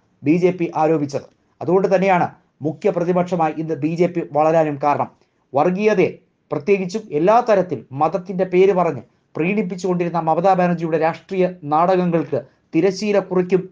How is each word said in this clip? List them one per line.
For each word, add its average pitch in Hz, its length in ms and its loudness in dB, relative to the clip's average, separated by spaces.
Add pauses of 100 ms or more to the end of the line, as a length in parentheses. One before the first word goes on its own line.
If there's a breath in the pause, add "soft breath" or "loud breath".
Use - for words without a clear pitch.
(240)
ബി 151 140 2
ജെ 175 140 2
പി 170 240 -4
ആരോപിച്ചത്. 147 520 -2 (340)
അതുകൊണ്ട് 185 340 0
തന്നെയാണ് 180 320 2 (340)
മുഖ്യ 151 280 -4
പ്രതിപക്ഷമായി 175 680 0
ഇന്ന് 160 160 -6
ബി 151 220 -4
ജെ 170 120 2
പി 170 140 -4 (100)
വളരാനും 156 520 2
കാരണം. 131 280 -2 (440)
വർഗീയതയെ 180 600 2 (340)
പ്രത്യേകിച്ചും 190 500 -2 (100)
എല്ലാ 180 280 4 (100)
തരത്തിൽ 175 420 0
മതത്തിന്റെ 180 520 -2
പേര് 185 300 4
പറഞ്ഞ് 165 280 -2 (340)
പ്രീണിപ്പിച്ചുകൊണ്ടിരുന്ന 180 840 -2
മമതാ 165 340 2
ബാനർജിയുടെ 170 440 0
രാഷ്ട്രീയ 175 520 -2 (140)
നാടകങ്ങൾക്ക് 160 760 0 (340 soft breath)
തിരശീല 196 440 0
കുറിക്കും 185 520 0